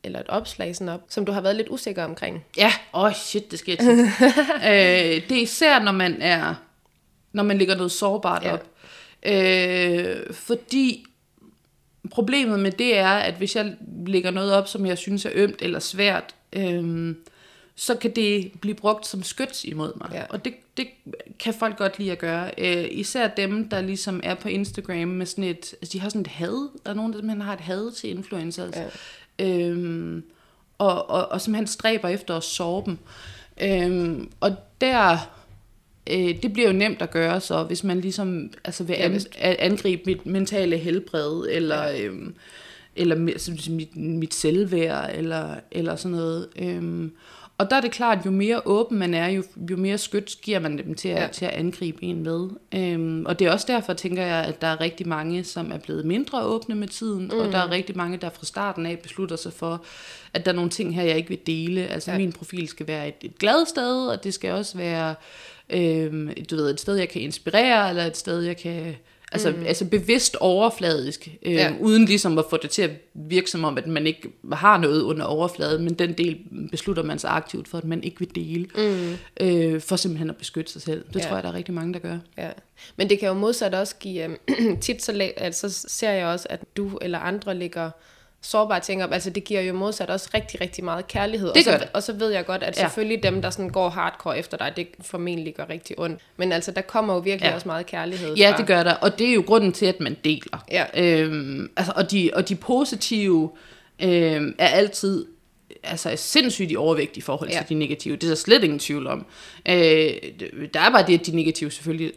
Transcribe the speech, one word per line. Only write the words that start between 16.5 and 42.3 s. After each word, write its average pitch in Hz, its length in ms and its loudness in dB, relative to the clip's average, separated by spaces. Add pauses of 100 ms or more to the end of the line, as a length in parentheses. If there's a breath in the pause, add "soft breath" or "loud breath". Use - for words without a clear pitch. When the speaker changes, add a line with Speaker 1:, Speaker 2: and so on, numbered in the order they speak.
Speaker 2:
øhm, 170 640 -2 (580 soft breath)
så - 200 -2
kan 233 160 -2
det 208 400 0 (100)
blive 208 140 -2
brugt 214 320 0
som 190 160 -6
skyts - 400 -6
imod 156 340 -6
mig. - 160 -12
Speaker 1:
Ja. 180 160 -8
Speaker 2:
Og - 160 -8
det, 254 80 -6 (240)
det 254 100 -4 (520)
kan 226 140 -2
folk 220 240 -2
godt 196 220 -2
lide 196 120 -2
at 175 80 -6
gøre. 170 380 -4
Øh, 175 340 0
især 226 360 -2
dem, 214 420 -2
der 196 120 -2
ligesom 190 420 -4
er 175 120 -2
på 208 140 -8
Instagram 190 580 -4
med 185 180 -4
sådan 190 180 -6
et... 175 380 -6
Altså, 175 120 -10
de 190 60 -6
har 196 100 -4
sådan 208 120 -2
et 160 60 -4
had. 202 420 -6 (160)
Der 208 60 -6
er 208 40 -6
nogen, 220 180 -4
der 214 60 -10
simpelthen 214 220 -4
har 202 120 -6
et 180 80 -10
had 190 300 -6
til 226 180 -10
influencers. 175 640 -8 (640 loud breath)
Speaker 1:
Ja. 190 60 0 (240)
Speaker 2:
Øhm, 165 540 -4 (540 soft breath)
og, 185 320 2
og, - 220 0
og 185 100 -2
simpelthen 214 260 -2
stræber 220 420 0
efter 180 280 -2
at 165 60 -6
såre 180 420 -2
dem. 175 120 -4 (640 loud breath)
Øhm, 180 800 0
og 165 160 2 (260)
der, 208 480 4 (800 loud breath)
øh, 175 340 0
det 226 100 -2
bliver 226 140 6
jo 190 60 6
nemt 196 280 2
at 170 100 -4
gøre, 165 300 2
så 165 220 0
hvis 170 200 -4
man 185 180 0
ligesom, 185 500 -4 (120)
altså, 180 200 -8
vil 175 160 -2
Speaker 1:
Ja, 175 60 2
Speaker 2:
an-, 175 60 2
Speaker 1:
hvis 196 160 -2 (100)
Speaker 2:
a-, 180 180 2 (100)
angribe 185 400 2
mit 185 200 -2
mentale 190 520 0
helbred, 165 760 -2
eller, 151 320 0
Speaker 1:
Ja. 143 200 -2
Speaker 2:
øhm, 95 320 -8 (600 loud breath)